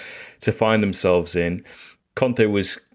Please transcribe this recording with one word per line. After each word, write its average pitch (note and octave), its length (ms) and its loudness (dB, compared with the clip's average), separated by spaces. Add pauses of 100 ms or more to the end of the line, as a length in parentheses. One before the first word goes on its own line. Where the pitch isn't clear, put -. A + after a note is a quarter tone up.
(400)
to - 100 -2
find A2 320 2
themselves F2+ 540 0
in. E2+ 260 -2 (540)
Conte A#2+ 300 2
was G2+ 340 0 (140)